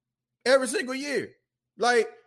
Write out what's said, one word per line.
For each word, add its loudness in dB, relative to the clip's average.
Every 4
single -4
year. -6
Like, 2